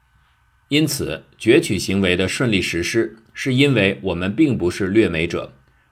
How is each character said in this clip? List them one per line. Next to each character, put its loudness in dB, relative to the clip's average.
因 2
此， -6
攫 4
取 -2
行 -2
为 2
的 0
顺 -2
利 2
实 -4
施， -2
是 -4
因 4
为 2
我 -2
们 -4
并 2
不 0
是 -4
掠 2
美 -2
者， -8